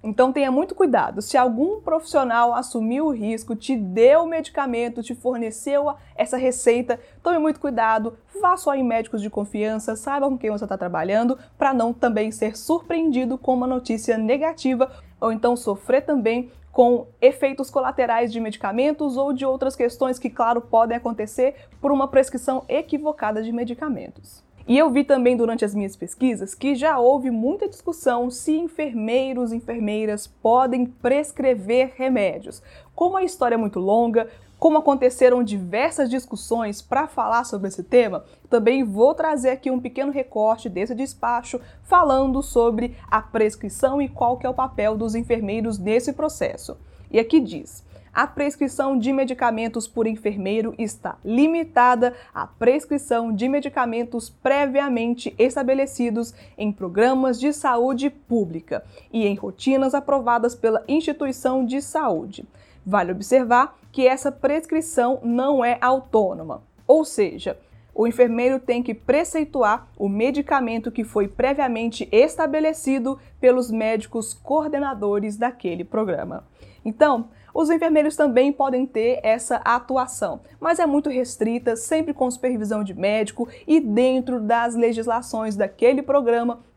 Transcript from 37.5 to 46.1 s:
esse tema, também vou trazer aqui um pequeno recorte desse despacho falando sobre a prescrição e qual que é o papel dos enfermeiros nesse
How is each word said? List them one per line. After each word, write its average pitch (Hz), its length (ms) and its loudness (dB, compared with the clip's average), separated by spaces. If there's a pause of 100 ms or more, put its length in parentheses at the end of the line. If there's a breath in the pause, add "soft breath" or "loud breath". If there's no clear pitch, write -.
esse 196 120 -10
tema, 214 440 2 (240 soft breath)
também 240 340 2
vou 226 320 4
trazer 302 360 0
aqui 262 200 -4
um 254 80 0
pequeno 254 320 -4
recorte 226 560 -2
desse 190 260 -4
despacho 240 680 -4 (220 loud breath)
falando 277 600 4
sobre 233 500 0 (160 loud breath)
a 214 120 2
prescrição 220 800 -2
e 262 80 -2
qual 240 260 0
que 247 100 -12
é 254 40 -2
o 254 40 -4
papel 220 440 -2
dos 220 180 -4
enfermeiros 226 640 -2
nesse 226 320 0